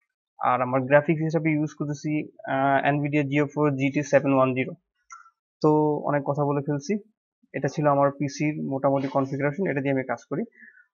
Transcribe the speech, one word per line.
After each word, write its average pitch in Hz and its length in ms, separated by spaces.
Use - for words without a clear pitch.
আর 123 220
আমার 127 200
graphics 147 420
হিসাবে 160 280
ইউজ 151 240
করতেছি, 151 540
আহ, 139 420
nvidia 147 360
Geo 143 180
four 147 300
জিটি 139 260
সেভেন 139 300
ওয়ান 131 220
জিরো। 127 180
তো 151 420
অনেক 143 220
কথা 147 180
বলে 143 220
ফেলছি, 151 320
এটা 139 160
ছিল 147 180
আমার 139 240
পিসির 147 520
মোটামুটি 139 460
configuration, 143 580
এটা 143 140
দিয়ে 135 140
আমি 131 100
কাজ 127 260
করি। 226 140